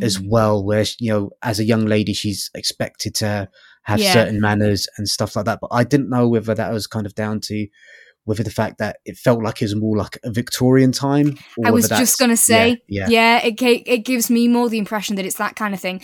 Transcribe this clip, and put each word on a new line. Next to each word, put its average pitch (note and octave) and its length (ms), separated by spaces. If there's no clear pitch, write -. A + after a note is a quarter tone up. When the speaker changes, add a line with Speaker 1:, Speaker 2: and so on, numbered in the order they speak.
Speaker 1:
as G#2 160
Speaker 2:
Mm. F#2+ 120
Speaker 1:
well, G#2+ 340
where, G#2+ 220
sh-, - 140
you A2+ 120
know, G#2 180
as G#2+ 180
a A2 60
young A2 200
lady, G#2+ 280
she's G2 420
expected - 600
to G#2 340
have G#2 140
Speaker 2:
Yeah. G2+ 140
Speaker 1:
certain A2 260
manners G#2 480
and G#2 120
stuff - 260
like G#2+ 100
that. G#2+ 140
But - 120
I A#2+ 120
didn't B2 260
know B2 200
whether A2 260
that G#2 160
was A2 160
kind G#2+ 180
of G2 100
down G#2+ 260
to, G#2 260
whether G#2+ 180
the G#2+ 80
fact - 280
that G#2 260
it - 140
felt A#2 260
like A2 180
it B2+ 40
was G#2 100
more G#2+ 220
like - 260
a B2 80
Victorian B2+ 640
time, C#3+ 440
or A3+ 100
Speaker 2:
I A#3 40
was A#3 180
Speaker 1:
whether G#3+ 120
Speaker 2:
just A#3 100
Speaker 1:
that's - 40
Speaker 2:
gonna A#3+ 220
say, A#3 500
Speaker 1:
yeah, G3 220
yeah. A#3 320
Speaker 2:
yeah, - 60
it A#3 100
ga-, A#3+ 280
it B3 200
gives B3+ 240
me A#3 180
more A#3+ 220
the A3+ 80
impression G#3 400
that F#3+ 80
it's F#3 100
that - 220
kind G#3 160
of F#3 80
thing. F#3 220